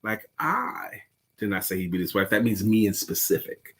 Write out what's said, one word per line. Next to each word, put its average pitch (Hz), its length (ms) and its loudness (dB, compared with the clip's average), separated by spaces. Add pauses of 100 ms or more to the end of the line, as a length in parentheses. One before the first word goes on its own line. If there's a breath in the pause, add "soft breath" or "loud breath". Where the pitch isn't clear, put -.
Like, 110 260 -4 (100)
I - 640 -4 (360)
did 104 120 -2
not 95 140 -2
say 95 120 -2
he 92 100 -2
beat 90 140 -2
his 87 140 -4
wife. 95 160 0
That 107 140 4
means 107 200 2
me 110 220 6
in 98 80 4
specific. - 840 -2